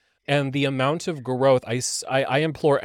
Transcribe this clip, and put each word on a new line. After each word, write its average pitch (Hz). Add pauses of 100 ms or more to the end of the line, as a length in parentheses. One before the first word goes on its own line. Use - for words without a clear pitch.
(280)
And 139
the 139
amount 139
of 151
growth, 127
I 117
s-, -
I, 135
I 131
implore 151